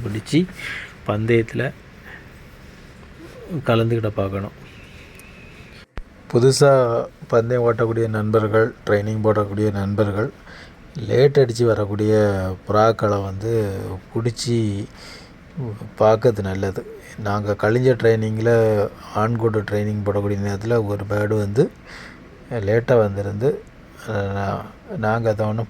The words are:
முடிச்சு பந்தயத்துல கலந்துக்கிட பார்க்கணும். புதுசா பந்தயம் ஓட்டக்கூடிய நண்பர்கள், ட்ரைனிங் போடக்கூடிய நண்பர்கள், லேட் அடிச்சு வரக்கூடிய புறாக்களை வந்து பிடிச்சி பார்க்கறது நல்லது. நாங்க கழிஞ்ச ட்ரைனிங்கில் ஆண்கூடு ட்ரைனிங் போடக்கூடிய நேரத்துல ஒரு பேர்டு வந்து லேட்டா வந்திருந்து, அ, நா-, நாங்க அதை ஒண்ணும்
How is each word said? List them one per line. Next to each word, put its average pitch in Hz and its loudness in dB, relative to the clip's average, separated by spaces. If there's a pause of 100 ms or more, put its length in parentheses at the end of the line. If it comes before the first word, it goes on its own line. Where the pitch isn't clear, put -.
முடிச்சு 117 -2 (600)
பந்தயத்துல 113 0 (1900)
கலந்துக்கிட 113 2
பார்க்கணும். 98 -4 (1800)
புதுசா 127 4 (240)
பந்தயம் 117 2
ஓட்டக்கூடிய 113 0
நண்பர்கள், 107 2 (120)
ட்ரைனிங் 107 0
போடக்கூடிய 104 2
நண்பர்கள், 101 -2 (760)
லேட் 131 4
அடிச்சு 120 2
வரக்கூடிய 107 0 (540)
புறாக்களை 104 2
வந்து 101 -2 (420)
பிடிச்சி 113 -2 (1120)
பார்க்கறது 110 4
நல்லது. 98 -4 (220)
நாங்க 104 -2
கழிஞ்ச 117 2
ட்ரைனிங்கில் 110 2 (260)
ஆண்கூடு 110 0
ட்ரைனிங் 104 -2
போடக்கூடிய 101 0
நேரத்துல 104 -2
ஒரு 101 -4
பேர்டு 107 0
வந்து 104 0 (800)
லேட்டா 117 2
வந்திருந்து, 101 0 (460)
அ, - -4
நா-, 98 -6
நாங்க 113 0
அதை 107 0
ஒண்ணும் 107 -4